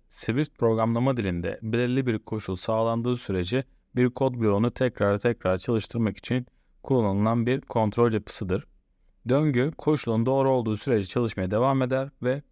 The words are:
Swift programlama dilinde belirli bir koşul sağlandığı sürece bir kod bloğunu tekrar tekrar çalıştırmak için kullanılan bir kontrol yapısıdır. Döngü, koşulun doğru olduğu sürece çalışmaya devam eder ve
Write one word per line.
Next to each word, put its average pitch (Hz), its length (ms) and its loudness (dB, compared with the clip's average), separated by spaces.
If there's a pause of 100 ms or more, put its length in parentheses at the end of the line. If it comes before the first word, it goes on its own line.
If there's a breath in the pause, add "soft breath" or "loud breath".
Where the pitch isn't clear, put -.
Swift - 500 -4
programlama 117 580 2
dilinde 90 460 -2
belirli 123 440 0
bir 113 120 0
koşul 104 360 -6
sağlandığı 113 600 0
sürece 95 480 -2 (320)
bir 123 140 4
kod 127 240 0
bloğunu 110 360 2
tekrar 104 480 0
tekrar 95 400 0
çalıştırmak 110 600 -2
için 127 280 -4 (360)
kullanılan 110 640 2
bir 131 140 0
kontrol 113 520 2
yapısıdır. 101 540 -4 (600)
Döngü, 139 500 2
koşulun 117 480 0
doğru 135 240 2
olduğu 110 260 0
sürece 107 300 0
çalışmaya 98 440 -2
devam 131 320 2
eder 131 280 -2 (120)
ve 127 300 -2